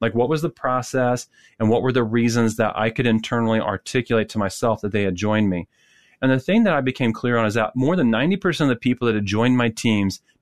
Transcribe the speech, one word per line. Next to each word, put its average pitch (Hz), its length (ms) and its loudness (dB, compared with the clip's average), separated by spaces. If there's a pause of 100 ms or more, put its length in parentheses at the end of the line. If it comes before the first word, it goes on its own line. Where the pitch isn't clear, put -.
Like, 113 140 -2
what 123 140 2
was 156 120 -2
the 170 80 -2
process, 127 800 -2 (320)
and 110 100 2
what 113 140 4
were 127 80 2
the 123 120 2
reasons 117 540 2
that 110 180 0
I 110 140 0
could 123 160 -2
internally 113 540 0
articulate 107 720 -2
to 110 100 -4
myself 107 420 -2
that 104 100 -6
they 101 120 0
had 95 120 -2
joined 107 360 0
me?" 87 160 -4 (540)
And 131 100 2
the 131 80 2
thing 214 240 0
that 190 100 2
I 143 80 0
became 127 320 -2
clear 120 240 -2
on 113 80 2
is 104 80 0
that 110 220 -2
more 135 200 0
than 135 140 2
ninety 135 260 0
percent 156 360 0
of 120 40 0
the - 40 -8
people 123 260 -2
that 113 100 2
had 104 120 -2
joined 117 300 2
my 117 120 2
teams 104 520 -2 (200)